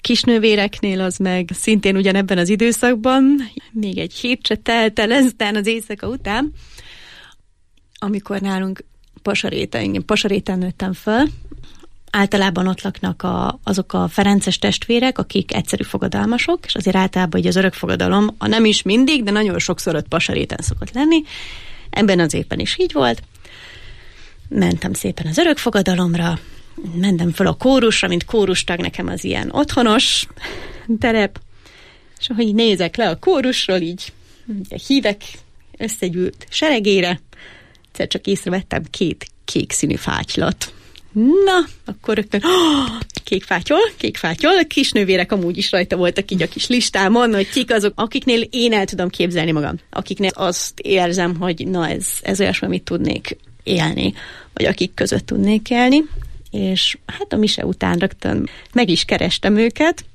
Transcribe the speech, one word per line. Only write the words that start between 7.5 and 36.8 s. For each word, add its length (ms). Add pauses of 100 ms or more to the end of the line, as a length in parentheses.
amikor 460
nálunk 440 (380)
Pasaréta, 580
én 240
Pasarétán 540
nőttem 340
föl, 360 (840)
általában 520
ott 160
laknak 400
a, 400
azok 300
a 160
ferences 500
testvérek, 600
akik 360
egyszerű 280
fogadalmasok, 800
és 100
azért 220
általában, 440
hogy 80
az 80
örök 160
fogadalom, 680
ha 80
nem 180
is 180
mindig, 400
de 80
nagyon 280
sokszor 360
ott 140
Pasaréten 540
szokott 300
lenni. 300 (680)
Ebben 300
az 140
évben 240
is 200
így 140
volt. 300 (1300)
Mentem 440
szépen 340
az 120
örök 180
fogadalomra, 840 (560)
mentem 360
föl 160
a 80
kórusra, 540
mint 160
kórustag, 560
nekem 260
az 180
ilyen 280
otthonos 720 (720)
terep, 420 (760)
és 100
ahogy 260
nézek 420
le 120
a 100
kórusról, 640
így 320 (580)
a 160
hívek 360 (560)
összegyűlt 720
seregére, 720 (680)